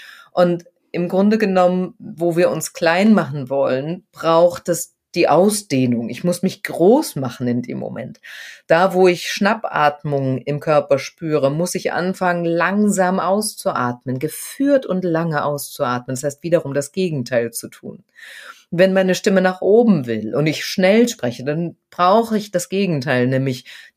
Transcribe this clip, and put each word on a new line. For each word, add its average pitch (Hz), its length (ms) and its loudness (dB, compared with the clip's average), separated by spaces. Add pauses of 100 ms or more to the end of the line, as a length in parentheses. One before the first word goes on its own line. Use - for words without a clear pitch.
(340)
Und 175 320 2 (260)
im 175 160 -4
Grunde 202 300 2
genommen, 185 640 2
wo 160 360 -4
wir 175 140 4
uns 156 240 -6
klein 185 400 2
machen 143 360 0
wollen, 135 600 -2
braucht 165 560 2
es - 280 -4 (200)
die 175 120 2
Ausdehnung. 131 800 2
Ich 123 140 -10
muss 175 200 -2
mich - 200 -4
groß 208 520 2
machen 127 320 -6
in 123 160 -2
dem 135 160 -8
Moment. - 420 -12 (460)
Da, 175 260 4
wo 185 140 6
ich 180 240 0
Schnappatmungen 147 1080 0
im 147 200 -6
Körper 147 400 2
spüre, 147 500 -2
muss 165 240 -4
ich - 180 -4
anfangen, 175 540 -2
langsam 185 760 0
auszuatmen, 135 1000 -4
geführt 269 640 -2
und 185 180 -4
lange 165 400 -2
auszuatmen. 131 720 -4
Das 127 80 -8
heißt, 143 200 -6
wiederum 160 320 0
das 143 160 -2
Gegenteil 131 600 -2
zu - 180 -12
tun. - 340 -18 (680)
Wenn 190 240 4
meine 190 220 2
Stimme 190 260 2
nach 185 200 0
oben 202 440 4
will 110 300 -6
und 147 100 2
ich 151 180 -2
schnell 208 460 2
spreche, 123 340 -6
dann 160 320 -4 (140)
brauche 220 480 2
ich 208 140 -6
das - 180 -4
Gegenteil, 147 560 0
nämlich 131 400 -2 (320)